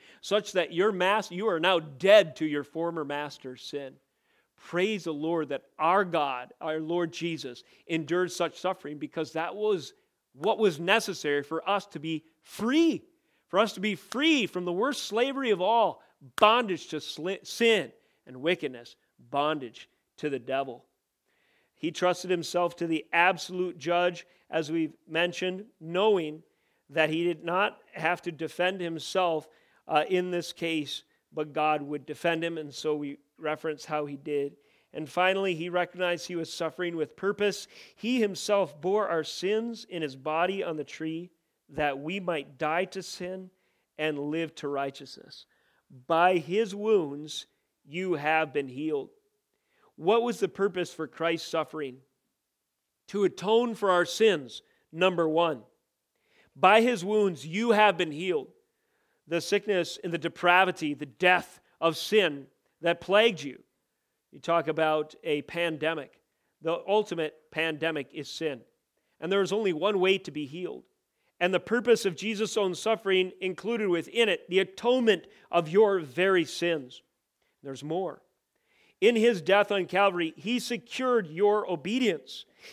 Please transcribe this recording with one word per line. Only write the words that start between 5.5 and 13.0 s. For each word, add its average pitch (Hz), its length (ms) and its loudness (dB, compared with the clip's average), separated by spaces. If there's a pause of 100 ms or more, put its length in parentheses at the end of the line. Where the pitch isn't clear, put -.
that 139 140 -6 (140)
our 180 260 4
God, 139 540 -2
our 160 220 -4
Lord 165 320 -2
Jesus, 147 520 -8 (220)
endured 165 460 -2
such 170 260 -4
suffering 180 400 -6
because 151 340 -8
that 170 220 -4
was 208 380 -2 (400)
what 160 260 -2
was 180 220 2
necessary 170 600 0
for 160 260 -6
us 196 200 -2
to - 100 -12
be 156 260 -6 (160)
free, 269 640 0 (440)